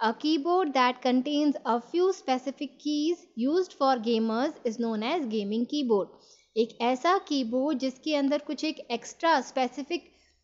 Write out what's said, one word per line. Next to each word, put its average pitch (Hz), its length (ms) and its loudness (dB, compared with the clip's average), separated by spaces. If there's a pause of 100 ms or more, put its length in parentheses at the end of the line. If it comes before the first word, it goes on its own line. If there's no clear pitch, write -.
A 226 120 2
keyboard 320 560 0
that 254 340 2
contains 277 540 2 (100)
a 220 120 0
few 339 340 0
specific 262 580 -4 (140)
keys 302 340 0 (220)
used 330 320 0
for 269 180 2 (140)
gamers 226 500 0 (140)
is 220 100 -4
known 226 240 -2
as 285 240 -2
gaming 214 400 -2
keyboard। 233 400 0 (500)
एक 226 240 0
ऐसा 262 380 2
कीबोर्ड 269 600 -2
जिसके 262 360 -4
अंदर 285 240 2
कुछ 294 260 -6
एक 311 140 -4 (120)
एक्स्ट्रा 285 500 0
स्पेसिफिक 262 640 -4 (400)